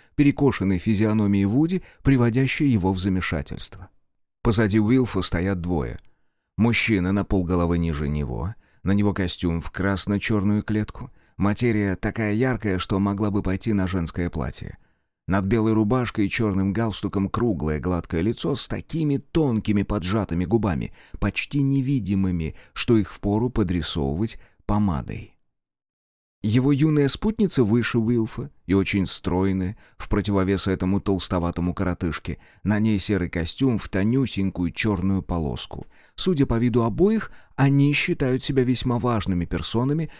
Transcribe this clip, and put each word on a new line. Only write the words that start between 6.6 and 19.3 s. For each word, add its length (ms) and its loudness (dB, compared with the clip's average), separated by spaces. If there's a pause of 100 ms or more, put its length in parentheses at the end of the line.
на 100 0
полголовы 540 0
ниже 320 -2
него, 440 -4 (300)
на 80 0
него 220 2
костюм 480 -2
в 100 -10
красно-чёрную 880 0
клетку. 480 -6 (280)
Материя 580 0
такая 380 -4
яркая, 460 0
что 200 -2
могла 320 0
бы 100 0
пойти 300 -2
на 160 0
женское 420 -4
платье. 480 -8 (480)
Над 200 0
белой 260 4
рубашкой 540 2
и 40 -2
чёрным 440 0
галстуком 560 -2
круглое 500 -2
гладкое 400 -2
лицо 360 -2
с 120 -6
такими 520 -2
тонкими 640 0